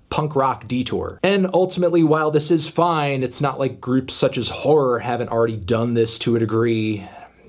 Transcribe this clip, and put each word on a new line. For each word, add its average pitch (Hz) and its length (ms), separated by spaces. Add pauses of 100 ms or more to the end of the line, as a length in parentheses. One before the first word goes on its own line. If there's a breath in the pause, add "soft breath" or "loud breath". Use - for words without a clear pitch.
(100)
punk 151 240
rock 131 320
detour. 110 560
And 190 300
ultimately, 175 500
while 156 280
this 151 200
is 160 160
fine, 147 560
it's 127 200
not 135 160
like 131 200
groups 127 360
such 131 240
as 113 100
Horror 131 500
haven't 120 300
already 117 280
done 113 360
this 113 280
to 117 140
a 113 40
degree 110 680 (420 loud breath)